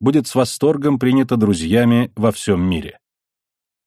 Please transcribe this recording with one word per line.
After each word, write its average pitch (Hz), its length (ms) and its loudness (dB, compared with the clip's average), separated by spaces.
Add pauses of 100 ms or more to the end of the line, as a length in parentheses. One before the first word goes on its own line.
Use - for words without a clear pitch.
будет 135 280 0
с - 80 -6
восторгом 139 640 0
принято 127 360 0
друзьями 107 760 0
во 107 160 0
всем 95 320 -2
мире. 85 380 -4 (840)